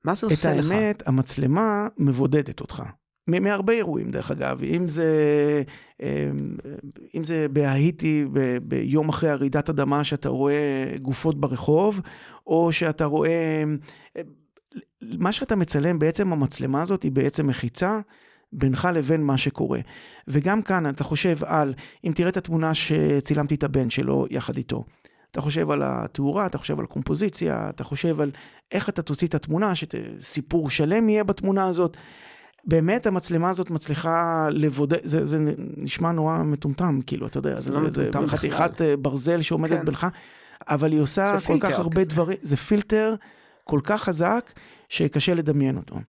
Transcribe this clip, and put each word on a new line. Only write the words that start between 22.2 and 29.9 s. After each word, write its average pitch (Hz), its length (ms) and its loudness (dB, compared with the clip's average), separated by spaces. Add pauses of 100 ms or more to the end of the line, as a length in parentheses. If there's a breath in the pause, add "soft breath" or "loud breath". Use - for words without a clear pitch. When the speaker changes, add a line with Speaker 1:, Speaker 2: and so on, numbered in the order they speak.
Speaker 2:
את 185 80 -4
התמונה 160 360 0
שצילמתי 147 800 2
את - 80 -2
הבן 131 260 0
שלו 135 400 0
יחד 127 280 -4
איתו, 123 260 -6 (480 soft breath)
אתה 151 100 -6
חושב 151 300 0
על 143 140 0
התאורה, 139 600 -2
אתה 170 120 -4
חושב 151 220 -4
על 120 60 -4
קומפוזיציה, 151 840 -2
אתה - 140 -10
חושב 151 380 -2
על 143 100 0 (400 loud breath)
איך 208 180 -2
אתה 175 120 -6
תוציא 156 260 -2
את 160 80 -2
התמונה, 175 400 0
שת-, 113 460 -8